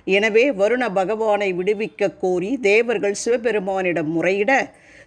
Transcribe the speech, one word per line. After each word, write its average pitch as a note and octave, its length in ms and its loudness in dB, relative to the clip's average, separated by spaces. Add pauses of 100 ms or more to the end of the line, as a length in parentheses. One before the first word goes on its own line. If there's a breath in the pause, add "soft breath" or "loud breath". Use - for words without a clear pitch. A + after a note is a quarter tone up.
எனவே A3 480 2
வருண A3 400 0
பகவானை G3+ 640 0
விடுவிக்க G3+ 640 -2
கோரி F#3 340 -2 (100)
தேவர்கள் G3+ 640 2
சிவபெருமானிடம் F#3+ 840 -2
முறையிட F#3+ 420 0 (540 loud breath)